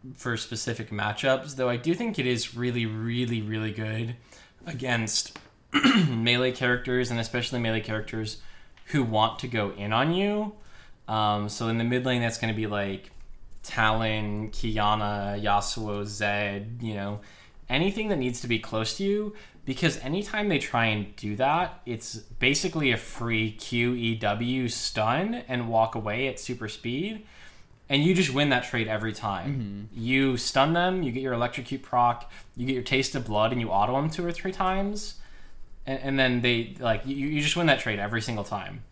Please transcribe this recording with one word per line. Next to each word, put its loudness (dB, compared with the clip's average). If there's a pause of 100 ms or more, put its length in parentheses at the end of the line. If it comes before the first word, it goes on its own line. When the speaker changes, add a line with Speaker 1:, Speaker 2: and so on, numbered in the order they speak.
(160)
Speaker 1:
for -4
specific -6
matchups, 0
though 0
I 0
do 0
think -4
it 0
is 0
really, 0
really, 0
really -2
good -4 (500)
against -2 (340)
<clears throat> 6
melee 2
characters, 2
and 0
especially -2
melee 0
characters -4 (480)
who 2
want 2
to -6
go 0
in -4
on 4
you. 0 (540)
Um, 2
so -4
in 2
the 2
mid 2
lane, 2
that's -2
gonna 0
be, -2
like, -4 (520)
Talon, 0
Qiyana, 0
Yasuo, 0
Zed, -2
you -4
know, -4 (480)
anything 0
that 2
needs -2
to -6
be 2
close -4
to -2
you, 0 (300)
because 0
anytime -2
they 2
try 2
and -2
do -6
that, 0
it's -8
basically 2
a 4
free -2
Q 0
E 2
W 0
stun 0 (140)
and -2
walk 4
away -2
at -6
super -6
speed, -4 (640)
and 4
you 8
just 4
win 4
that 4
trade 0
every -2
time. -4
Speaker 2:
Mm-hmm. -8
Speaker 1:
You 4
stun 4
them, 2
you 0
get -4
your 0
electrocute -2
proc, 2 (260)
you -4
get 2
your -2
taste 2
of -2
blood, 4
and 0
you -2
auto 4
them 2
two -2
or -2
three -4
times, 0 (720)
and, -4
and 0
then 4
they, 2
like, 2
you, -2 (140)
you 0
just 0
win 2
that 6
trade -2
every 0
single -4
time. -8